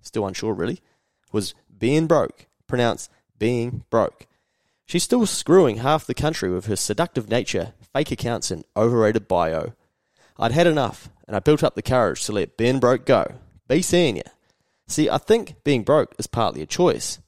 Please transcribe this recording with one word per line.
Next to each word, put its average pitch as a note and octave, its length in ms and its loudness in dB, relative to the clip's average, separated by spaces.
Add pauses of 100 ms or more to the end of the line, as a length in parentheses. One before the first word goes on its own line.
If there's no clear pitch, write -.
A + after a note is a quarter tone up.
still G#2 260 -6
unsure G2 280 -6
really, F#2 260 -6 (520)
was F#3+ 200 -4 (240)
Being C#3+ 300 0
Broke, D3 400 -2 (220)
pronounced A#2+ 420 -2 (260)
Being A#2+ 540 -4
Broke. - 360 -2 (600)
She's - 160 -2
still A#3+ 240 2
screwing D3 520 4
half C#3+ 280 -2
the - 80 -4
country C#3 340 -4
with F2+ 180 -4
her G#2 100 -4
seductive A#2 520 -4
nature, G#2+ 460 -4 (180)
fake D3+ 200 -2
accounts A#2 400 -6
and E2 120 -10 (120)
overrated A2 500 2
bio. E2 480 -2 (640)
I'd A2+ 140 0
had E3+ 160 4
enough, D3 420 -2 (160)
and - 80 -8
I G2 60 -2
built D3 240 2
up - 100 2
the G#2+ 80 -8
courage A#2+ 420 0
to G#2+ 80 -6
let G2+ 240 -4
Being B2 220 2
Broke B2 260 2
go. A2+ 300 2 (320)
Be D#3 160 0
seeing E3 340 0
ya. C2 60 -8 (640)
See, - 240 0
I - 80 0
think - 460 -2
being C3+ 180 2
broke C#3 360 2
is - 80 -6
partly G2 360 -2
a - 40 -10
choice. - 600 0